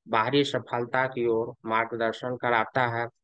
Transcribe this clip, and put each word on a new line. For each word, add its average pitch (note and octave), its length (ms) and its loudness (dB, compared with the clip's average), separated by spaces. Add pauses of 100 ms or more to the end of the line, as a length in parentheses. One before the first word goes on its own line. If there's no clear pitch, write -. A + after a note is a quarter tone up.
बाहरी A#2 360 4
सफलता B2 640 -2
की B2 200 -2
ओर A#2 260 0 (120)
मार्गदर्शन A2+ 720 -2
कराता A#2+ 500 2
है। A#2 200 -2 (160)